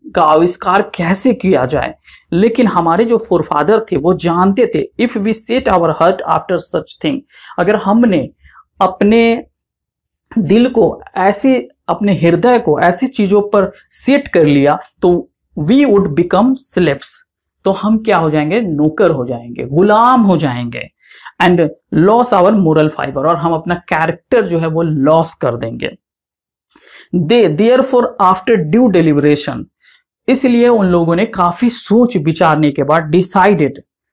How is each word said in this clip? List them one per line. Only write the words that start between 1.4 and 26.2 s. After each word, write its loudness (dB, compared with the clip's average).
जाए, -4
लेकिन 2
हमारे 0
जो -2
forefather 0
थे -2
वो 0
जानते 0
थे, -4
if -2
we -2
set -4
our 0
heart 2
after -2
such -8
thing, -2
अगर 0
हमने 0
अपने 0
दिल 2
को 0
ऐसे, 0
अपने -2
हृदय 2
को -2
ऐसी 0
चीजों 0
पर 0
सेट -2
कर 2
लिया 2
तो 0
we 2
would 2
become 0
slaves, -2
तो 0
हम 0
क्या 0
हो 0
जाएंगे, -2
नौकर 0
हो -4
जाएंगे, -10
गुलाम 2
हो 2
जाएंगे। -6
And 2
loss 2
our 4
moral 2
fiber, -8
और 0
हम -4
अपना -4
कैरेक्टर -2
जो -2
है -2
वो -2
लॉस 0
कर -4
देंगे। -10